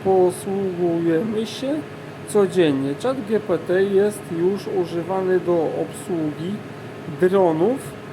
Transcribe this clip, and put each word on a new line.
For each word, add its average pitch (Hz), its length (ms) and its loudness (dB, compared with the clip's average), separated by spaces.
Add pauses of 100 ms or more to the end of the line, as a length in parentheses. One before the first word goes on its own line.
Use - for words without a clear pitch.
posługujemy 180 1400 2
się 262 300 -4 (540)
codziennie. 165 640 2 (100)
Chat 247 140 -2 (120)
G 220 100 2
P 185 180 -2
T 180 260 0
jest 202 380 2 (180)
już 185 280 0 (140)
używany 180 580 0
do 170 140 0
obsługi 165 1000 -2 (680)
dronów 185 920 2